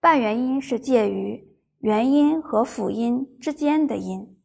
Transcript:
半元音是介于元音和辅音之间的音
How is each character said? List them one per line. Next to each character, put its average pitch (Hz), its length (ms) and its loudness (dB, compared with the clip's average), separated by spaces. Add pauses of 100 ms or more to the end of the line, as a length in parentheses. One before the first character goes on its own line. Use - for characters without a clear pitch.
半 330 180 4
元 220 200 0
音 262 220 -2
是 254 200 -6
介 240 300 2
于 196 460 -8 (220)
元 220 320 2
音 294 300 4
和 226 240 0
辅 202 260 -6
音 240 480 -4
之 302 140 -6
间 294 340 0
的 226 100 -2
音 190 480 -10